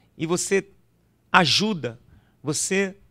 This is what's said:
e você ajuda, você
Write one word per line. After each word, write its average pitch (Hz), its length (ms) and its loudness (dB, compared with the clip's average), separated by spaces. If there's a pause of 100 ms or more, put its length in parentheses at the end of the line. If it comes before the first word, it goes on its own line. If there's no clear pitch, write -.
(160)
e 147 80 -4
você 180 440 0 (640)
ajuda, 143 640 2 (420)
você 190 560 -2 (140)